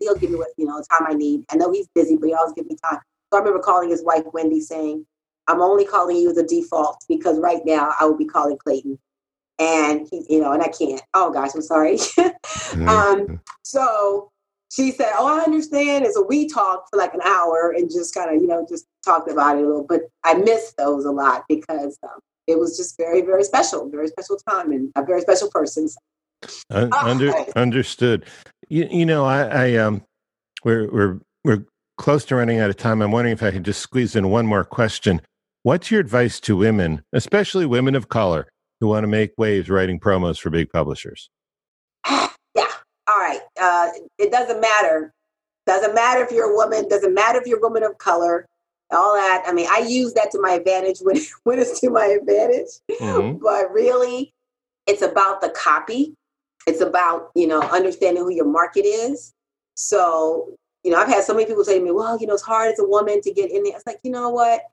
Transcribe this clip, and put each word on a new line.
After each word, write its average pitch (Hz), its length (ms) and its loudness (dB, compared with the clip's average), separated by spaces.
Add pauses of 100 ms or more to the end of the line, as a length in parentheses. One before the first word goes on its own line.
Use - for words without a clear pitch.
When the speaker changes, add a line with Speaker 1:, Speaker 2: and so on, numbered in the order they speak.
Speaker 1:
he'll 208 160 0
give 175 140 -4
me 170 80 -4
what, 160 180 -6
you 156 100 -2
know, 147 240 -8
time 160 180 2
I 156 60 -2
need. 147 380 -2
I 156 40 -2
know 175 140 2
he's 190 240 -4
busy, 160 220 2
but 156 120 -2
he 160 60 0
always 160 200 -2
gives 165 140 -10
me 156 140 -12
time. 156 160 -4 (340)
So 202 60 2
I - 20 4
remember 190 200 0
calling 180 300 2
his 165 120 -2
wife, 160 300 0
Wendy, 160 280 0
saying, 156 440 -8 (420)
"I'm 170 140 2
only 196 240 4
calling 175 320 0
you 175 140 4
as 170 80 0
a 165 80 2
default 165 640 -2
because 160 300 0
right 170 280 0
now 151 340 0
I 156 60 4
would 156 120 2
be 151 60 -2
calling 147 320 -2
Clayton." 135 420 -6 (600)
And 156 520 0
he, 170 200 -10
you 156 100 4
know, 139 120 0
and 156 100 0
I 160 60 0
can't. 135 340 -4 (100)
Oh 180 200 2
gosh, 139 220 -2
I'm 156 80 -6
sorry. 156 400 2
<laughs> - 60 -4 (600)
Speaker 2:
Mm-hmm. - 200 -2
Speaker 1:
Um, 403 520 2 (220)
so 208 680 -2 (420)
she 262 200 0
said, 220 240 -2
"Oh, 240 100 0
I 320 180 0
understand." 285 600 0
And 214 100 0
so 208 80 2
we 294 260 0
talked 190 420 -2
for, 202 80 0
like, 175 160 -2
an - 100 -6
hour 170 520 2
and 175 140 -2
just 170 240 -6
kinda, 170 200 -4
you 175 120 2
know, 170 220 -2
just 165 180 -12 (180)
talked 165 260 2
about 143 280 2
it 147 60 0
a - 20 0
little, 147 180 -2
but 165 180 -2 (220)
I 165 100 6
missed 226 420 2
those 143 280 -2
a 143 80 -2
lot 139 360 0
because, 151 540 -4
um, - 160 -18 (280)
it 160 120 2
was 170 180 -2
just - 200 -10
very, 170 240 0
very 190 240 2
special, 175 460 0
very 151 180 -6
special 190 280 -8 (120)
time 175 240 -2
and 135 240 -4
a 139 80 -2
very 175 160 0
special 190 300 2
person. 156 380 -2 (840)
Speaker 2:
Un-, 117 220 0
Speaker 1:
Ah, 269 160 2
Speaker 2:
under-, 135 260 2
Speaker 1:
I - 120 -2 (100)
Speaker 2:
understood. 120 680 0 (440)
You, 156 220 0
you 170 160 2
know, 156 180 2
I, 135 180 2
I, 127 340 2
um, 107 260 2 (640)
we're, 113 260 0
we're, 101 280 2 (260)
we're 107 200 2 (340)
close 147 280 2
to 131 100 -2
running 117 240 0
out 104 100 2
of 98 60 -4
time. 110 260 0
I'm 104 100 0
wondering 117 200 0
if 110 100 -4
I 104 80 2
could 90 140 -8
just 101 160 -6
squeeze 123 360 -4
in 95 140 2
one 117 160 2
more 101 180 0
question. 107 560 0 (420)
What's 160 280 0
your 214 100 2
advice 120 400 0
to 104 160 0
women, 92 460 2 (100)
especially 185 540 0
women 131 280 0
of 127 140 -4
color, 87 400 -2 (320)
who 110 80 0
wanna 107 200 0
make 107 280 0
waves 104 320 0
writing 92 320 0
promos 90 380 0
for 82 120 -6
big 80 200 -2
publishers? - 580 -6 (800)
Speaker 1:
<sighs> - 20 -4 (460)
Yeah. - 100 2 (440)
All 208 120 2
right, 156 200 -4 (200)
uh, 175 300 2 (280)
it 202 140 2
doesn't 233 280 0
matter. 190 520 2 (540)
Doesn't 202 280 2
matter 247 280 4
if 240 80 -4
you're 226 200 0
a 208 40 2
woman, 214 340 0
doesn't 196 260 2
matter 233 260 2
if 247 60 -10
you're 233 120 0
a 214 40 0
woman 226 200 0
of 208 160 -4
color, 170 480 0 (440)
all 196 240 4
that. 190 320 2
I 180 60 -2
mean, 175 180 0
I 214 100 4
use 240 340 -2
that 214 180 0
to 202 80 -4
my 185 120 2
advantage 185 480 0
when, 190 160 2 (160)
<laughs> - 120 -20
when 247 140 2
it's 240 220 -2
to 254 100 2
my 220 160 4
advantage. 208 640 2 (220)
Speaker 2:
Mm-hmm. 110 480 -2
Speaker 1:
But 202 340 0
really, 247 600 0 (540)
it's 202 160 0
about 196 380 0
the 185 100 -2
copy. 220 640 -2 (520)
It's 160 140 0
about, 175 540 0
you 175 120 2
know, 156 140 2
understanding 175 600 0
who 180 100 -4
your 160 140 0
market 175 400 0
is. 226 460 -4 (420)
So, 165 800 0 (280)
you 180 80 0
know, 170 80 4
I've 214 100 2
had 202 160 2
so 214 100 -2
many 220 120 2
people 208 180 0
say 190 140 4
to 180 60 2
me, 175 80 0
"Well, 226 260 -2
you 220 80 -6
know, 208 80 0
it's 196 80 -4
hard 220 300 0
as 214 60 -4
a 202 80 0
woman 208 360 2
to 196 100 -4
get 190 180 -2
in 202 120 -2
there." 202 140 -4
It's - 100 -16
like, 226 160 -12
you 254 80 -8
know 240 200 -4
what? 233 320 2 (100)